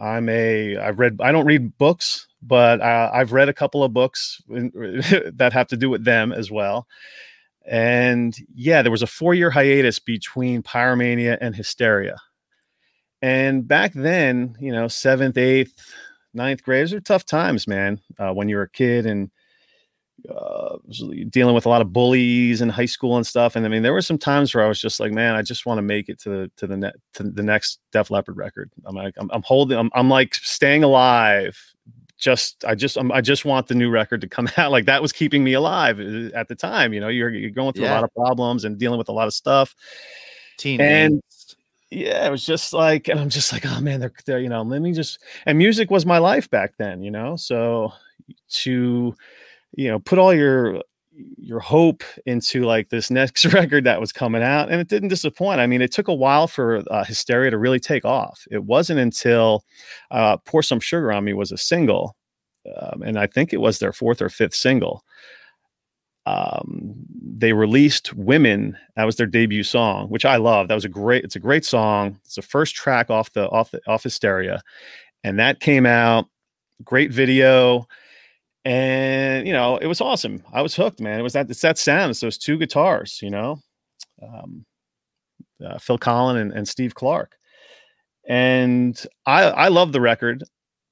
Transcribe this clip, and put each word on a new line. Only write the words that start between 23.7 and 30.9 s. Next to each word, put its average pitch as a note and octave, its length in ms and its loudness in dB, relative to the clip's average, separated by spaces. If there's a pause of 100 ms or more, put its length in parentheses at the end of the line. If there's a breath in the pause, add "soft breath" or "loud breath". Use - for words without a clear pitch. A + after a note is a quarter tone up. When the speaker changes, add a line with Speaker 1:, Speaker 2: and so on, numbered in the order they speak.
Speaker 1:
there B2+ 100 2
were F#3 80 0
some E3+ 160 -2
times C#3+ 360 0
where A2+ 100 4
I G#2+ 40 4
was G#2+ 120 0
just - 200 -6
like, A2 120 -2
"Man, A2+ 240 0
I A2 60 -2
just A2+ 240 -8
wanna A2+ 160 -2
make G#2 280 -4
it - 120 -12
to - 80 -10
the, F#2+ 280 -8
to G2+ 100 -8
the G2 100 -8
ne-, G2 140 -6 (240)
to G2+ 80 -12
the G#2 200 -6
next G#2+ 360 -2 (120)
Def G#2+ 200 0
Leppard G2 260 -4
record." G2 340 -12 (140)
I'm F#2+ 100 -14
like, F#2+ 220 -10
I'm, G2 160 -10
I'm B2+ 100 -4
holding, C3 340 2
I'm, A2+ 160 0
I'm, B2+ 160 4
like, C3 260 2
staying D3 480 2
alive. A#2 760 4 (600)